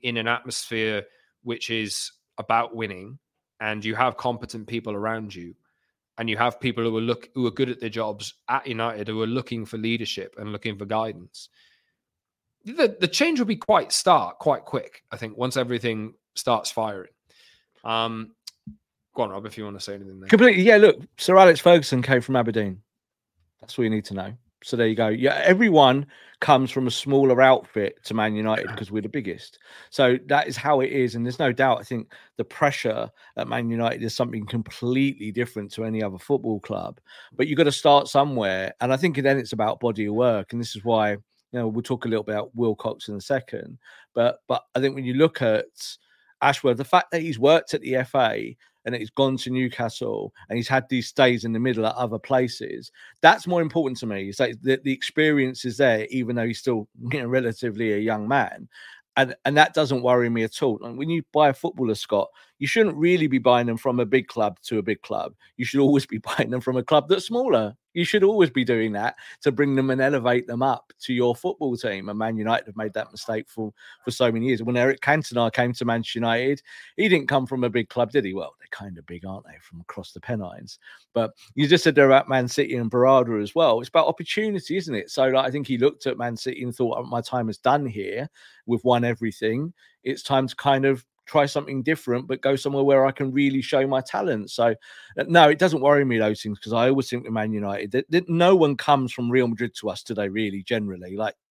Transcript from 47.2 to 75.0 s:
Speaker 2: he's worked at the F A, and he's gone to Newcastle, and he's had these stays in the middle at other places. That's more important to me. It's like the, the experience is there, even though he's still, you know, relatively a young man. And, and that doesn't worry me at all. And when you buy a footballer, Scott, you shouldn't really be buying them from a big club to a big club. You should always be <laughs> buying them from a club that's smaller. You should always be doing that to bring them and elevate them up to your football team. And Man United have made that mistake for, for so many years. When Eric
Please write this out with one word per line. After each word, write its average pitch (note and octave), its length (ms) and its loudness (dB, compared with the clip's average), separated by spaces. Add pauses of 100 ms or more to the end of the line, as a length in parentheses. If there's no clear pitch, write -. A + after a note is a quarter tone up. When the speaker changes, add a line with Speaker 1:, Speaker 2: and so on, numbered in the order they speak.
Speaker 2:
he's D#3 160 -6
worked D3 340 4
at D#3 80 -4
the B2+ 160 -4
F B2+ 180 -4
A, A2+ 420 0 (280)
and A#2+ 100 -4
he's A2 160 -8
gone C3+ 280 2
to - 120 -8
Newcastle, A#2 800 -4 (160)
and G#2+ 80 -6
he's A#2 120 -4
had C3 200 0
these B2+ 200 -4
stays B2 360 2
in A#2 80 -4
the A2+ 80 -4
middle A#2 260 -2
at A2 80 -2
other A2+ 240 -6
places. B2 720 -4 (300)
That's E3+ 260 6
more F3 160 2
important D3 380 -2
to A#2+ 60 -6
me. G2 220 -6
It's G2 120 -4
like A#2 220 -2
the, C3 200 0
the C#3 100 -2
experience C#3 720 0
is A#2 120 -6
there, A2+ 340 2
even B2 260 -4
though A#2 100 -2
he's A#2 140 -6
still, A2+ 280 -2 (220)
you C#3+ 100 -4
know, A#2+ 80 -6
relatively A#2 640 -2
a G#2 60 -2
young G#2+ 300 -2
man. C3 400 -2 (480)
And, C3 180 0 (100)
and C#3+ 120 0
that D3+ 180 6
doesn't C3 280 0
worry B2 280 2
me A2+ 140 0
at - 180 -6
all. A#2+ 220 0
And A#2+ 120 -12
when D3+ 140 -6
you E3+ 120 -2 (100)
buy D3+ 160 4
a C3 60 2
footballer, B2 420 -2
Scott, - 320 -2 (300)
you C#3+ 80 -4
shouldn't G#3 300 2
really E3 300 4
be C3+ 120 2
buying A#2+ 280 4
them A2+ 120 -2
from B2 220 0
a A#2 60 0
big B2+ 220 0
club G#2 360 -2
to A2+ 140 -4
a G#2 40 0
big G2+ 200 -4
club. - 320 -8 (220)
You B2 80 -6
should C#3 160 0
always C#3 260 4
be A2+ 120 -8
<laughs> - 180 -8
buying A#2 140 0
them B2+ 100 -4
from B2+ 160 -2
a B2 80 0
club D3 240 2
that's F#3 180 0
smaller. D#3 480 0 (180)
You E3+ 120 -2
should G3+ 180 2
always G3 280 6
be B2+ 140 0
doing A2+ 280 0
that G#2 240 -4 (260)
to D3 80 0
bring C#3 240 2
them C3+ 160 2
and C3 100 0
elevate B2 460 0
them A#2+ 160 -6
up C3 380 -2
to - 120 -6
your A#2+ 220 2
football C#3 420 -4
team. G2 320 -6
And G#2 100 -6
Man A2+ 180 -4
United A2 300 -2
have G2+ 100 -18
made A2 160 -6
that A2 180 -8
mistake A2 380 -8
for, G#2+ 240 -10 (320)
for B2 80 -6
so A#2+ 180 0
many A2+ 160 -2
years. A#2+ 160 0
When B2 140 -2
Eric C3 240 2